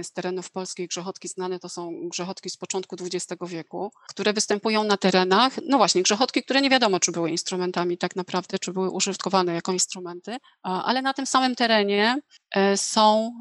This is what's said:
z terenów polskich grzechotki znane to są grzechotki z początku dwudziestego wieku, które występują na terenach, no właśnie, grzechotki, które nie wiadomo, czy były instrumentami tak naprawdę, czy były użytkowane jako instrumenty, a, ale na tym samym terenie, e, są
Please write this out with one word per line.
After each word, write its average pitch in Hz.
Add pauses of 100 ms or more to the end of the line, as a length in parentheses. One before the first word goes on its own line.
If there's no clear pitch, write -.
z -
terenów 180
polskich 185
grzechotki 180
znane 180
to 175
są 175
grzechotki 180
z -
początku 190
dwudziestego 175
wieku, 180 (160)
które 202
występują 214
na 202
terenach, 190 (120)
no 269
właśnie, 180
grzechotki, 226
które 262
nie 277
wiadomo, 233
czy -
były 165
instrumentami 175
tak -
naprawdę, 185
czy 180
były 190
użytkowane 185
jako 170
instrumenty, 180 (260)
a, 185
ale 254
na 269
tym 269
samym 262
terenie, 220 (360)
e, 196
są 220